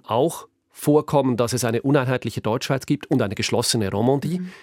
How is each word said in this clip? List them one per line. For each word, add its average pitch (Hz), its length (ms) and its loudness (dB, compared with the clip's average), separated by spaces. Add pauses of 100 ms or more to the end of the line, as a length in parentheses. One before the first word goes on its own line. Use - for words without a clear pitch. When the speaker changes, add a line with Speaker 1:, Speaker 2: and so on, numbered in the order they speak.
Speaker 1:
auch 135 420 0 (220)
vorkommen, 147 680 2
dass 117 180 0
es 123 120 -2
eine 113 160 0
uneinheitliche 131 600 0
Deutschschweiz 123 440 -2
gibt - 240 -4
und 120 140 2
eine 101 100 -2
geschlossene 110 560 0
Romandie, 135 480 0
Speaker 2:
Mhm. 180 140 -8 (120)